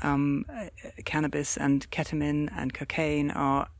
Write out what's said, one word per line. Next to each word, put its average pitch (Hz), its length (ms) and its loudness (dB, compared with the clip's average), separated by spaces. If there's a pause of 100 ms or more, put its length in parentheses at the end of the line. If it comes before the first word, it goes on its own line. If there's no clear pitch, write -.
um, 143 500 2
uh, 214 180 -8 (340)
cannabis 147 520 0
and 139 360 2
ketamine 147 640 0
and 131 180 -2
cocaine 147 560 0
are 139 380 2 (120)